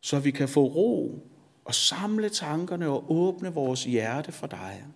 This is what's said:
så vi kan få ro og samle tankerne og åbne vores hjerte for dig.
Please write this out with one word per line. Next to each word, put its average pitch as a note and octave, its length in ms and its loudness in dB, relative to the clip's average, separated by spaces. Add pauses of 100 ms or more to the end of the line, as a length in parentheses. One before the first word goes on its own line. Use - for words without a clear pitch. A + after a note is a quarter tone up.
så - 180 0
vi C#3 120 2
kan C#3 180 0
få C#3 160 6
ro E3+ 540 2 (460)
og B2 100 -6
samle G#3+ 540 0
tankerne F3 600 -2
og C#3 200 0
åbne F3+ 460 0
vores C3 300 0
hjerte B2 480 0
for - 140 -10
dig. F#2+ 380 -10 (120)